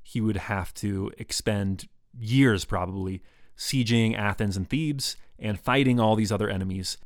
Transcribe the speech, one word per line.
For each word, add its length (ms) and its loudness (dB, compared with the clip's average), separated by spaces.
He 180 -6
would 180 2
have 380 -4
to 420 -4
expend 680 -2
years, 480 4
probably, 580 -4
sieging 600 2
Athens 400 -2
and 120 -4
Thebes 460 -2
and 180 -4
fighting 440 4
all 160 6
these 160 2
other 160 0
enemies 560 -4